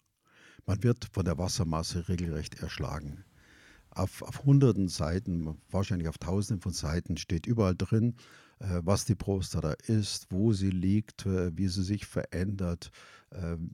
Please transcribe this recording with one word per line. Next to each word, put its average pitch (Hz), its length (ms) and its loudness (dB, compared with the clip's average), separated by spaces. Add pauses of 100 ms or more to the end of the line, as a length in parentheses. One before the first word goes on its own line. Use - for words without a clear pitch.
(640)
Man 101 180 0
wird 120 280 0
von 90 140 0
der 85 120 0
Wassermasse 85 720 -2
regelrecht 85 520 -4
erschlagen. 71 640 -6 (680)
Auf, - 340 -4
auf - 200 -8
hunderten 127 460 6
Seiten, 82 680 -2 (120)
wahrscheinlich 87 400 -2
auf - 80 -6
tausenden 98 440 -2
von 87 120 -4
Seiten 82 440 -2
steht - 280 -4
überall 107 300 2
drin, 113 400 2 (440)
äh, 90 240 -2
was 98 220 2
die 101 100 4
Prostata 92 580 0 (120)
ist, 107 460 0
wo 104 200 4
sie 95 200 2
liegt, 95 540 0
äh, 90 300 0
wie 95 120 0
sie 95 160 0
sich 98 240 -2
verändert, 92 840 -4 (380)
äh, 85 260 -6 (180)